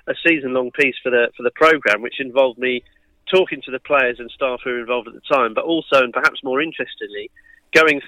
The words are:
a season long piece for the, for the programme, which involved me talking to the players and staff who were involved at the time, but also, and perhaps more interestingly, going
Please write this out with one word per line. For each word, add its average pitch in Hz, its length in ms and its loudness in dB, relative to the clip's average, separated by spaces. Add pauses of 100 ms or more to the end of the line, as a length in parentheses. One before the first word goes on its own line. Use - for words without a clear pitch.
a 135 60 -2 (140)
season 139 260 0
long 127 180 -2
piece 139 320 0
for 127 80 -2
the, 120 160 4 (100)
for 123 60 -8
the 120 80 0
programme, 139 500 2
which 120 180 -8
involved 131 380 0
me 123 260 -2 (480)
talking 175 340 2
to 135 60 -16
the 127 80 -8
players 127 400 0
and 120 120 -14
staff 127 320 -4
who 131 80 -4
were 123 80 -4
involved 117 300 -4
at 107 40 -18
the - 80 -20 (140)
time, 117 180 2
but 127 120 -2
also, 156 360 2
and 123 120 0
perhaps 151 300 0
more 131 180 -2
interestingly, 113 680 -8 (460)
going 151 320 4